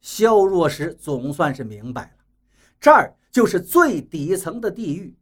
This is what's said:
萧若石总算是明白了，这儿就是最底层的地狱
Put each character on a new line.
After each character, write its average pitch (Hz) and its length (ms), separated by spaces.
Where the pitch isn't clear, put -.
萧 214 420
若 185 240
石 147 260
总 131 380
算 143 240
是 - 80
明 107 300
白 117 100
了， - 80
这 - 140
儿 262 240
就 233 140
是 190 120
最 214 440
底 160 340
层 185 240
的 226 100
地 175 280
狱 180 240